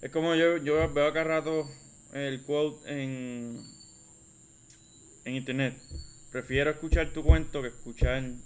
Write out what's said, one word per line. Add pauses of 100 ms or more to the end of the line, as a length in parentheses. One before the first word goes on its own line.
Es
como
yo,
yo
veo
acá
rato (460)
el
quote
en, (1600)
en
internet, (560)
"Prefiero
escuchar
tu
cuento
que
escuchar (220)